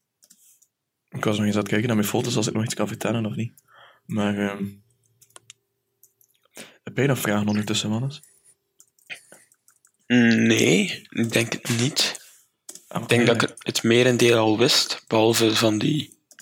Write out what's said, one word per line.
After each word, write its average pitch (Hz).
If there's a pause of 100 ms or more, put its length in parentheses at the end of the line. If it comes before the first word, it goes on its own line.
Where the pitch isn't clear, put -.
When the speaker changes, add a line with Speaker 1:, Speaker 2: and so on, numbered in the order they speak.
(1080)
Speaker 1:
ik -
was 107
nog 104
eens 104
aan 104
het 101
kijken 110
naar 113
mijn 101
foto's, 120
als 107
ik -
nog 110
iets -
kan 104
vertellen 110
of 104
niet. 113 (540)
Maar, 104
ehm, 101 (2250)
heb 104
jij 127
nog 127
vragen 104
ondertussen, 104
Hannes? 127 (1900)
Speaker 2:
Nee, 117
ik 117
denk 117
het - (120)
niet. - (640)
Speaker 1:
Ah, -
Speaker 2:
Ik -
denk 120
Speaker 1:
oké. 113
Speaker 2:
dat 110
ik -
het -
merendeel 120
al 110
wist, -
behalve 110
van 107
die 147 (240)